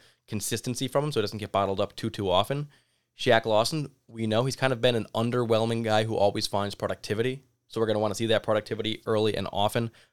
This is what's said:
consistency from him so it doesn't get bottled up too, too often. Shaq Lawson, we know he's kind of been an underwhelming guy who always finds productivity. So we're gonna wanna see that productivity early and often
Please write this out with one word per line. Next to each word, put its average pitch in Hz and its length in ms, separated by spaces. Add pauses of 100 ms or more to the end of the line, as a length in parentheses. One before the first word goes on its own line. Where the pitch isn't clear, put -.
(280)
consistency 117 580
from 143 180
him 151 80
so 117 60
it 104 40
doesn't 104 160
get 101 120
bottled 98 300
up - 160
too, 120 140
too 98 200
often. 139 380 (500)
Shaq 113 280
Lawson, 113 440 (160)
we 113 220
know 110 160
he's 135 100
kind 135 180
of 113 80
been 123 140
an 107 180
underwhelming 117 680
guy 110 220
who 110 100
always 101 320
finds 101 300
productivity. 110 680 (240)
So - 140
we're 113 60
gonna 107 120
wanna 107 160
see 113 120
that 107 180
productivity 107 640
early 107 300
and 98 160
often 113 380 (220)